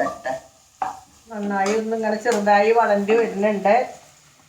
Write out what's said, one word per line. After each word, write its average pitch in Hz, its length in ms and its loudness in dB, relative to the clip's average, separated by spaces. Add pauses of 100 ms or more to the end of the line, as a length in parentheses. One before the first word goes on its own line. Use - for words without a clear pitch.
വരട്ടെ. - 340 -6 (960)
നന്നായി 202 500 -2
ഒന്നിങ്ങനെ 220 460 -4
ചെറുതായി 208 440 4 (100)
വഴണ്ട് 208 400 0
വരുന്നുണ്ട്. 196 540 0 (720)